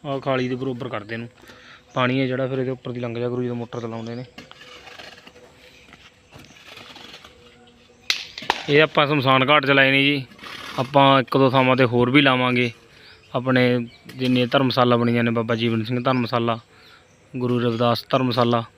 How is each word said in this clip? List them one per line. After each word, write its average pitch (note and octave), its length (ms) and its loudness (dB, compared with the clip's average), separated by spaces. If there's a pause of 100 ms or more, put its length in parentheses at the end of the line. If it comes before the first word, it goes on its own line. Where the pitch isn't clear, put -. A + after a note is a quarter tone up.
ਆਹ C#3 140 -6
ਖਾਲੀ B2+ 300 -2
ਦੇ C3 60 -4
ਬਰੋਬਰ B2+ 340 -8
ਕਰ G#2+ 140 -8
ਦੇ A2 120 -12
ਇਹਨੂੰ। A#2 140 -10 (640)
ਪਾਣੀ B2+ 260 0
ਹੈ C3+ 80 0
ਜਿਹੜਾ B2+ 200 -4
ਫਿਰ C3 120 -4
ਇਹਦੇ C3 120 -4
ਉੱਪਰ B2+ 200 -10
ਦੀ A#2+ 80 -10
ਲੰਘ A#2 180 -8
ਜਾ B2 120 -4
ਕਰੂ B2 140 -6
ਜਦੋਂ A#2+ 120 -6
ਮੋਟਰ A#2+ 260 -10
ਚਲਾਉਂਦੇ A2+ 340 -10
ਨੇ। B2 100 -12 (4000)
ਇਹ D3 120 4
ਆਪਾਂ D3+ 260 2
ਸ਼ਮਸ਼ਾਨ C3 420 2
ਘਾਟ D3 160 4
'ਚ C#3 60 2
ਲਾਏ C3+ 200 4
ਨੇ C#3 120 2
ਜੀ। C#3 220 0 (540)
ਆਪਾਂ C3+ 420 4
ਇੱਕ - 160 -2
ਦੋ C3+ 120 4
ਥਾਵਾਂ C3 260 4
'ਤੇ C3 100 4
ਹੋਰ A#2+ 260 2
ਵੀ D3 100 4
ਲਾਵਾਂਗੇ। B2+ 500 0 (640)
ਆਪਣੇ B2 520 2 (280)
ਜਿੰਨੇ B2+ 300 0
ਧਰਮਸ਼ਾਲਾ B2 520 2
ਬਣੀਆਂ A#2 260 0
ਨੇ, A#2 80 0
ਬਾਬਾ A#2 240 -2
ਜੀਵਨ A2+ 280 -2
ਸਿੰਘ B2 160 -4
ਧਰਮਸ਼ਾਲਾ, A#2+ 600 -2 (760)
ਗੁਰੂ B2 260 -2
ਰਵਿਦਾਸ A#2 500 0
ਧਰਮਸ਼ਾਲਾ A#2+ 540 0 (140)